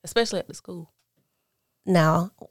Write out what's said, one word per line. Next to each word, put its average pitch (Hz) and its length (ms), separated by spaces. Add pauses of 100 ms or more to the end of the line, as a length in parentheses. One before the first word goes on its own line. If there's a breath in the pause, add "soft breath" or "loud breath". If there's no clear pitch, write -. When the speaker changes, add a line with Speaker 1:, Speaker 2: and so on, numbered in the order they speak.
Speaker 1:
especially 220 340
at - 80
the - 60
school. 175 360 (960)
Speaker 2:
Now, 170 460 (180)